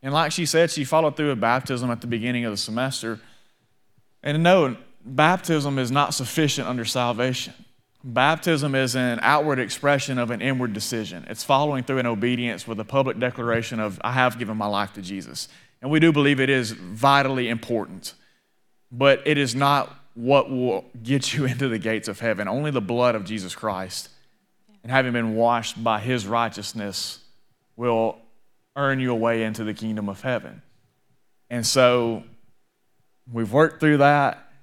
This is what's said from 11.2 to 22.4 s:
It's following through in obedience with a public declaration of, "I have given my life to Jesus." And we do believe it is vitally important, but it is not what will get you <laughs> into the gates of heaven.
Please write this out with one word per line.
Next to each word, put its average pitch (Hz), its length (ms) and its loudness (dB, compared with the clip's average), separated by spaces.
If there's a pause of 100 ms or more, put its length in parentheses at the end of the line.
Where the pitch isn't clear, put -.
It's - 140 -10
following 139 400 0
through 131 160 -2
in 123 80 0
obedience 120 600 -2
with 113 120 -8
a 107 60 -6
public 131 340 0
declaration 117 600 -2
of, 101 240 -4
"I 120 80 -2
have 127 260 2
given 110 180 -6
my 107 100 -2
life 104 260 -2
to 101 100 -14
Jesus." 90 460 -10 (340)
And 131 80 -6
we 156 80 4
do 160 140 6
believe 143 260 4
it 131 120 2
is 127 200 0
vitally 127 800 2
important, 113 680 -6 (760)
but 135 320 4
it 147 140 2
is 127 180 0
not 143 360 2 (220)
what 127 340 2
will 123 360 -2 (180)
get 131 320 -2
you 147 100 0
<laughs> 131 80 0
into 131 160 -2
the 113 120 -2
gates 110 260 -4
of 101 140 -10
heaven. 104 260 -2